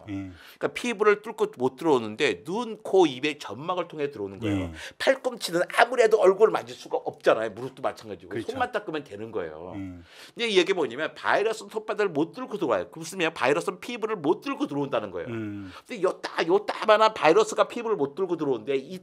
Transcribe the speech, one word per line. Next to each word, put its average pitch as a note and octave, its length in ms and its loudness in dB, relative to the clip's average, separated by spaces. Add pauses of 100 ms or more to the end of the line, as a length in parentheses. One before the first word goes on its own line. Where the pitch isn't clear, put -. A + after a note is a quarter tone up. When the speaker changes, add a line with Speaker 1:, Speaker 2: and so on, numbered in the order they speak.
Speaker 1:
예. G#2 40 -8 (460)
Speaker 2:
그러니까 C#3+ 160 -2
피부를 G#3 480 2
뚫고 G#3+ 240 -4 (100)
못 B2+ 200 -2
들어오는데 A#2+ 680 0
눈, A3 380 -8
코, F#3+ 240 6
입의 C#3+ 320 -2
점막을 E3+ 500 -6
통해 D3 220 -6
들어오는 G2 280 -8
거예요. G#2 180 -2
Speaker 1:
예. F2 160 -4 (260)
Speaker 2:
팔꿈치는 B3 640 0 (160)
아무래도 A3+ 420 6
얼굴을 F#3+ 320 6
만질 A#2+ 240 -4
수가 - 220 -6
없잖아요. A#2 520 2
무릎도 B2+ 320 -12
마찬가지고. G2+ 480 -8
Speaker 1:
그렇죠. A2 220 -6
Speaker 2:
손만 B3 200 -2
닦으면 D#3+ 320 -6
되는 A2 280 -12
거예요. F2 440 -6
Speaker 1:
예. - 20 -8 (560)
Speaker 2:
근데 A#3 140 -2
이게 F#3 260 4
뭐냐면 D3 400 -2
바이러스는 G3+ 560 0
손바닥을 G#3 400 -2
못 D#3+ 220 0
뚫고 B3+ 260 -8
들어와요. G#2+ 320 0
그렇으면 E3 440 -4
바이러스는 E3 460 2
피부를 A3 360 -4
못 E3+ 260 2
뚫고 C#4 240 -4
들어온다는 B2+ 440 -2
거예요. F2 180 -8
Speaker 1:
음. G2+ 440 -8 (140)
Speaker 2:
근데 G3 160 -8
요 - 180 0
따-, - 260 -2
요 G3 200 2
따만한 G#3+ 480 4
바이러스가 G3+ 540 4
피부를 A3+ 280 -2
못 C#3+ 180 -2
뚫고 F3 220 -2
들어오는데 C3+ 400 -2
이 D3 260 -6